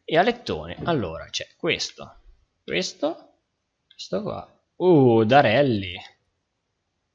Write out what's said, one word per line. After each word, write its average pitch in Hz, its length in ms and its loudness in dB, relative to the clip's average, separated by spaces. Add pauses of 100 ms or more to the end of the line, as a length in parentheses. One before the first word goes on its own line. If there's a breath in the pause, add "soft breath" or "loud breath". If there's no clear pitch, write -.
E 160 140 0
alettone. 92 640 -2
Allora, 92 440 -4
c'è - 200 -12 (100)
questo. 85 600 -8 (480)
Questo. - 680 -8 (520)
Questo - 360 -10
qua. - 380 -12 (160)
Uh, 135 480 6
Darelli. 113 720 2 (1200)